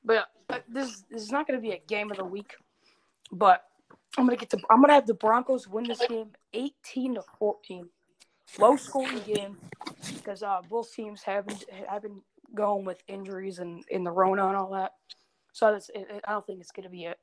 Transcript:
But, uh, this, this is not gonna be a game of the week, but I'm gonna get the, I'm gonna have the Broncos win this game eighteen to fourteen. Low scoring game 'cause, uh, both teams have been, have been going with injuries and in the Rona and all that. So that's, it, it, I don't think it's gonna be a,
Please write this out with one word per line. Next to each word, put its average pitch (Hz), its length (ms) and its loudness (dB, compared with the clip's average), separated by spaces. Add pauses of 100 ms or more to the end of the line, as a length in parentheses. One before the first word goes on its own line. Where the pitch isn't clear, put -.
But, 220 240 2 (220)
uh, 247 180 -6
this, 233 420 -8
this 226 120 -12
is 214 100 -12
not 294 160 -2
gonna 254 140 -4
be 220 100 -4
a 180 80 -8
game 208 320 -6
of 196 60 -8
the 190 80 -8
week, 196 320 -12 (720)
but 185 320 6 (540)
I'm 254 80 6
gonna 247 100 4
get 233 140 -6
the, 190 200 -2
I'm 226 120 10
gonna 294 140 10
have 277 120 6
the 226 60 2
Broncos 240 560 0
win 220 160 -4
this 233 200 -2
game 226 260 -4 (200)
eighteen 254 640 -6
to 208 80 -8 (160)
fourteen. 196 500 -4 (720)
Low 233 160 8
scoring 262 460 -4
game 202 360 -6 (680)
'cause, 202 180 -10
uh, 190 260 -2
both 226 240 -6
teams 208 300 -12
have 202 240 -4
been, 208 100 -10 (300)
have 202 140 -6
been 208 200 -14 (340)
going 202 300 0
with 180 220 -8
injuries 190 500 -10
and 170 320 -12
in 180 140 -2
the 175 80 -4
Rona 190 340 4
and 196 100 2
all 190 180 -2
that. 190 200 -4 (600)
So 214 180 4
that's, 202 180 -4
it, 196 180 -12
it, 208 200 -14
I 208 60 -2
don't 208 120 -6
think 190 160 -12
it's - 100 -20
gonna 190 180 -14
be 180 160 -12
a, 170 180 -10